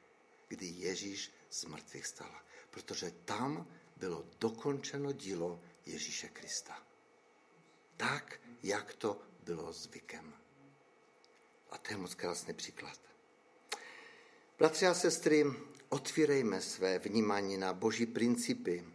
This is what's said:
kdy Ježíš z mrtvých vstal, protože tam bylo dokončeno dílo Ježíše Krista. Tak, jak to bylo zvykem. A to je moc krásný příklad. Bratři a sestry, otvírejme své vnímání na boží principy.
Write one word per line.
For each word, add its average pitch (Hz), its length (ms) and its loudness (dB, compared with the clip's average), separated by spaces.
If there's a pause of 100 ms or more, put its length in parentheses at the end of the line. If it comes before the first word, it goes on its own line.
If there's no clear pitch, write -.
(480)
kdy 92 180 -8
Ježíš 92 680 -4 (180)
z - 160 -6
mrtvých - 380 -12
vstal, - 280 -10 (380)
protože - 420 -6 (140)
tam 143 420 -2 (300)
bylo 85 280 -4 (140)
dokončeno 139 720 -2
dílo 87 480 -2 (260)
Ježíše - 440 -6
Krista. - 540 -10 (1120)
Tak, 127 420 -2 (240)
jak 101 300 -2
to 101 280 0 (220)
bylo 82 300 -4
zvykem. - 600 -14 (1400)
A - 80 -12
to - 160 -8
je 101 40 -4
moc 90 180 -6
krásný 87 380 -4
příklad. - 460 -10 (1600)
Bratři 160 300 8
a 175 60 8
sestry, 156 520 6 (440)
otvírejme 139 720 4
své 92 380 2
vnímání 101 580 2
na 95 160 2
boží 110 320 2
principy. 117 880 2